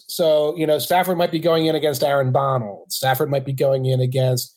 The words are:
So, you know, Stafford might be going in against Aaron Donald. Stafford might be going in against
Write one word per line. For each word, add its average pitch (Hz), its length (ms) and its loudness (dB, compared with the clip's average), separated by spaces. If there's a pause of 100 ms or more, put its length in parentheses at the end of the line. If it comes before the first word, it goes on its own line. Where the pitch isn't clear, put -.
So, 151 480 2
you 160 120 -2
know, 151 100 4
Stafford 180 400 0
might 170 140 0
be 165 80 -2
going 165 260 2
in 160 80 2
against 147 300 -2
Aaron 139 280 2
Donald. 131 600 -2
Stafford 135 400 -2
might 139 120 -2
be 135 80 -6
going 135 340 0
in 131 140 0
against 127 580 -2